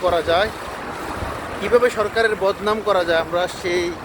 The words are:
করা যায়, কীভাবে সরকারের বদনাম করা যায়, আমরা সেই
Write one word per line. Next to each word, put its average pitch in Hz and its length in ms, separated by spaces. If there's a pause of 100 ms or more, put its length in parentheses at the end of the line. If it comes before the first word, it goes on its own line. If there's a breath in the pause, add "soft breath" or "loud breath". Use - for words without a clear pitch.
করা 170 180
যায়, 175 280 (1120)
কীভাবে 233 280 (100)
সরকারের 214 360 (100)
বদনাম 202 340 (100)
করা 190 200
যায়, 165 160
আমরা 170 180 (200)
সেই 175 220 (200)